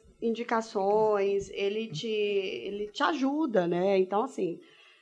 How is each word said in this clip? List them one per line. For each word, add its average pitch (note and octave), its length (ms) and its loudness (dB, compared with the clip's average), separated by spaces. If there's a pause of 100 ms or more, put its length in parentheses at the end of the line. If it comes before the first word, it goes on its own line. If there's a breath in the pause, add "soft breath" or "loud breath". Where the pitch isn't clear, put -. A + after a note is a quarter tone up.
(220)
indicações, G#3+ 1300 0
ele G#3 380 -2
te, B3 180 -6
ele G#3 840 -2
te - 140 -6
ajuda, C4+ 640 2
né? F#3 320 2
Então, F#3+ 240 2
assim, F#3+ 360 -4 (440 soft breath)